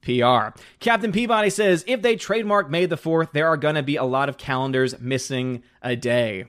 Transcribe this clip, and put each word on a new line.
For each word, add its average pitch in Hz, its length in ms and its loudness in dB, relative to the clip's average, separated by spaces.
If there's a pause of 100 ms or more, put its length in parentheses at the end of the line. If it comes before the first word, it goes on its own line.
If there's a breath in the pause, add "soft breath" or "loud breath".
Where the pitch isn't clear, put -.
P 123 200 -2
R. 117 320 2 (260 loud breath)
Captain 226 320 0
Peabody 214 400 0
says, 190 360 2
"If 240 140 0
they 233 140 2
trademark 202 540 -2
May 175 180 0
the 165 100 -2
fourth, 160 340 0
there 151 160 2
are 160 100 4
gonna 151 260 0
be 143 120 -2
a 131 80 -2
lot 131 240 0
of 139 100 -8
calendars 131 640 -2
missing 127 640 -4 (200 soft breath)
a 123 140 -2
day." 120 540 -2